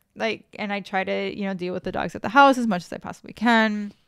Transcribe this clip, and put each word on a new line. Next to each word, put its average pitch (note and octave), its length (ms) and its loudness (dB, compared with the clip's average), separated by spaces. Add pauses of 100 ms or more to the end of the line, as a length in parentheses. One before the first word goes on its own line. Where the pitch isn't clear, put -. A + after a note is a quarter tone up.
(180)
like, A3 420 -6
and G3+ 140 -6
I G3+ 80 -4
try F#3+ 240 -4
to, G3 280 -4
you G3+ 120 -6
know, G3 80 -4
deal F3+ 200 -6
with F#3 120 -8
the F#3 80 -4
dogs - 200 -4
at G3+ 100 -10
the G3+ 60 -6
house C4+ 280 8
as A#3+ 100 0
much F#3 160 0
as - 80 -20
I - 60 -6
possibly - 340 -14
can. G#3+ 600 2 (140)